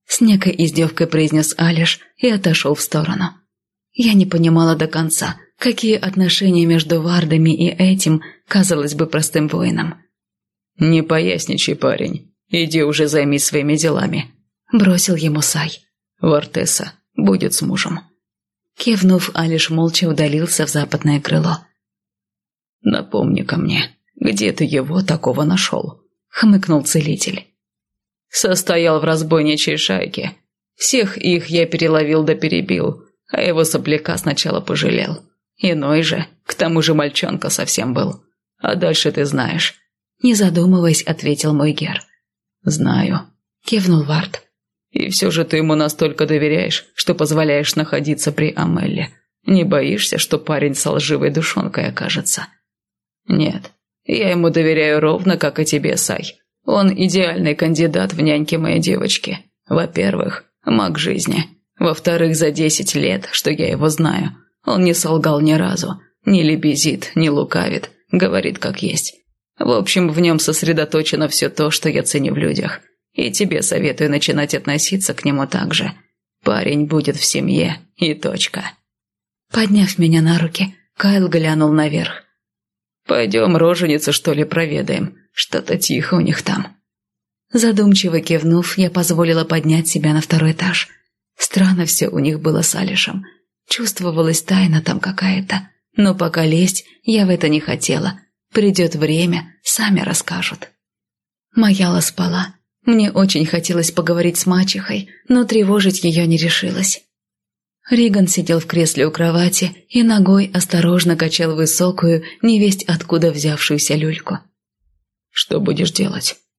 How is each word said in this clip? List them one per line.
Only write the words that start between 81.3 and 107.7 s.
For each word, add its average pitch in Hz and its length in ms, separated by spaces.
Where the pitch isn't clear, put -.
наверх. 151 560
«Пойдем 113 480
роженицу, 165 560
что 151 220
ли, 147 100
проведаем? 151 720
Что-то - 460
тихо - 380
у 165 40
них - 220
там». - 340
Задумчиво 202 640
кивнув, 165 580
я 185 120
позволила 165 560
поднять 160 420
себя 151 260
на 156 60
второй 160 320
этаж. - 380
Странно 185 480
все - 240
у - 100
них 151 220
было 160 200
с - 140
Алишем. 190 480
Чувствовалась 165 720
тайна 185 400
там - 180
какая-то, 190 680
но 190 200
пока 165 300
лезть 170 380
я 214 220
в 185 40
это 175 180
не 151 140
хотела. 160 580
Придет 190 420
время, 160 680
сами 208 380
расскажут. 175 680
Маяла 190 460
спала. 180 540
Мне 214 260
очень 190 340
хотелось 170 460
поговорить 170 460
с - 80
мачехой, 190 640
но 247 160
тревожить 196 580
ее 170 220
не 165 120
решилась. 180 680